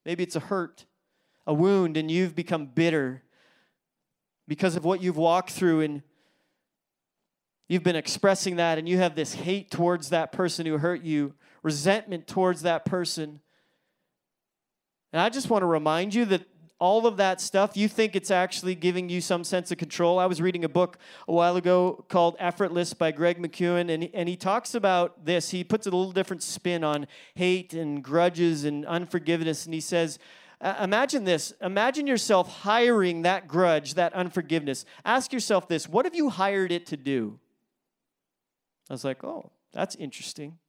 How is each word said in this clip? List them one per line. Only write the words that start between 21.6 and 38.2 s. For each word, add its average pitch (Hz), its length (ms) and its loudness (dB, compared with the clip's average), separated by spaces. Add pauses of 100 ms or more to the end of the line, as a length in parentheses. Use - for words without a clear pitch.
called 170 300 4
Effortless 175 540 -2
by 160 200 0
Greg 170 280 0
McKeown, 175 480 0
and, 160 240 -2
and 175 140 -2
he 180 80 -4
talks 196 400 -2
about 185 480 0
this. 165 280 -2
He 180 120 -4
puts 208 240 -2
a 190 40 -2
little 185 200 0
different 180 320 -4
spin 170 400 -4
on 147 240 -2 (280)
hate 180 380 0
and 147 300 -6
grudges 165 600 2
and 147 200 -4
unforgiveness, 165 760 -2
and 160 100 -10
he 160 60 -4
says, 165 400 -2 (400)
uh, 190 220 -2
imagine 226 420 0
this. 175 380 0
Imagine 226 440 0
yourself 202 440 2
hiring 208 720 2
that 180 260 0
grudge, 151 460 2
that 170 180 2
unforgiveness. 160 720 -4 (220)
Ask 240 260 0
yourself 214 380 0
this, 165 180 -2
"What 202 160 2
have 339 120 -2
you 302 140 2
hired 190 440 0
it 175 140 -6
to 147 100 -8
do?" 127 420 -4 (1500)